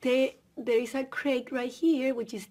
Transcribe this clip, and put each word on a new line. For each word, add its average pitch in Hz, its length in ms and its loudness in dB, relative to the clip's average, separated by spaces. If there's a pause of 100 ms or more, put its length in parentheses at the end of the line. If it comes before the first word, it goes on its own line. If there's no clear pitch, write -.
the, 262 320 2 (240)
there 233 200 2
is 240 160 -2
a 269 100 -2
crate 262 460 -2
right 247 220 -4
here, 269 420 2
which 233 200 -6
is 196 160 -10